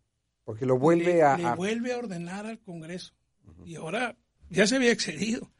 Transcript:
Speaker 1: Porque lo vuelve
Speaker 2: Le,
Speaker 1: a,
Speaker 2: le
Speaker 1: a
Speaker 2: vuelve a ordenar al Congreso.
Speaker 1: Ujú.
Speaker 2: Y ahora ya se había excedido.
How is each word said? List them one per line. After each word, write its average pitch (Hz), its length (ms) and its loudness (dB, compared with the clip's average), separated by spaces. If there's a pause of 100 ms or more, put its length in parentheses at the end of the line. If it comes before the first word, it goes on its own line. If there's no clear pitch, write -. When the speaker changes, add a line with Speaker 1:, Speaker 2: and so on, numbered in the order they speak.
(440)
Speaker 1:
Porque 113 220 -8
lo 127 120 4
vuelve 170 380 4
Speaker 2:
Le, 165 80 6
Speaker 1:
a, 139 140 6
Speaker 2:
le - 80 -2
Speaker 1:
a 120 100 0
Speaker 2:
vuelve 226 380 -2
a 240 40 -4
ordenar 190 480 -10
al 226 140 -12
Congreso. 170 540 -14 (340)
Speaker 1:
Ujú. 87 180 -20
Speaker 2:
Y 165 100 -14
ahora 208 400 -6 (340)
ya 190 180 4
se 247 80 2
había 247 160 6
excedido. 214 680 -4